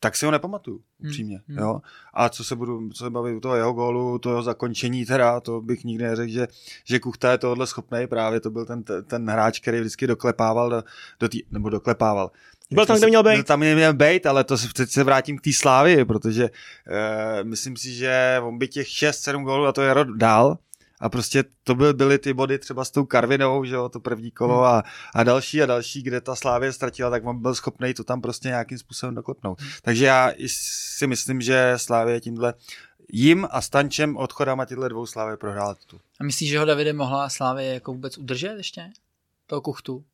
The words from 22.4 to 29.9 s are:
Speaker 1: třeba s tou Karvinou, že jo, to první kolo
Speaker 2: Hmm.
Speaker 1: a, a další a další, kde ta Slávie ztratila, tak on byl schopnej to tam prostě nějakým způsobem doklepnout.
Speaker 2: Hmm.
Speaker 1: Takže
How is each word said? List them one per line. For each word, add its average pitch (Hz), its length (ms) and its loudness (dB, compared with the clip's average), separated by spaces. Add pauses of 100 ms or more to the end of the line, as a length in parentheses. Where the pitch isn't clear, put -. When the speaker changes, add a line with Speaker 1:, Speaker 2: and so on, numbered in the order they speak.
Speaker 1:
třeba 131 260 -8
s - 60 -10
tou 143 140 0
Karvinou, 131 600 2
že 127 100 -6
jo, 123 140 -2
to 120 120 -12
první 117 300 -6
kolo 123 260 0
Speaker 2:
Hmm. 123 80 6
Speaker 1:
a, 117 180 6 (320)
a 113 100 4
další 131 380 2
a 139 40 4
další, 123 360 -2
kde 127 180 -4
ta - 160 -8
Slávie 131 360 -2
ztratila, 123 380 -4
tak 117 160 -4
on 120 160 -6
byl 123 120 -2
schopnej 127 400 -6
to 113 100 -12
tam 127 160 -4
prostě 117 280 -8
nějakým 123 300 -6
způsobem - 360 -12
doklepnout. 110 460 -10
Speaker 2:
Hmm. 139 100 -14 (120)
Speaker 1:
Takže 117 220 2